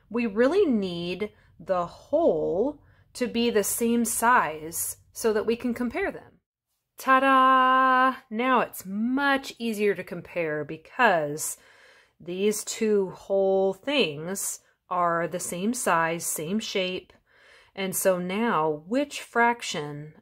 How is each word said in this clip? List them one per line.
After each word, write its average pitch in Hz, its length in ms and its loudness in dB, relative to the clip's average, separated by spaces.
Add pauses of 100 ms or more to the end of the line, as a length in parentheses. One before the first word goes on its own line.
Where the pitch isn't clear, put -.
we 240 160 -2
really 262 400 2
need 185 680 -2 (260)
the 175 280 -2
whole 196 1000 0 (300)
to 247 120 -4
be 233 240 0
the 208 140 2
same 233 400 0
size 170 920 0 (160)
so - 180 0
that 208 140 0
we 226 100 0
can 240 180 -4
compare 262 380 -4
them. - 300 -16 (560)
Ta-da! 262 1200 4 (120)
Now 240 300 2
it's - 260 -4
much 262 720 0
easier 208 380 0
to 185 80 -8
compare 165 640 -6
because 160 880 0 (640)
these 190 440 -2
two 202 480 0
whole 196 600 0
things 190 840 -4 (300)
are 175 380 0
the 175 120 -6
same 185 340 -4
size, 170 520 0
same 175 340 -4
shape. 185 540 -6 (600)
And 190 200 -6
so 185 220 2
now, 180 680 -2
which 277 340 -4
fraction 156 1000 -2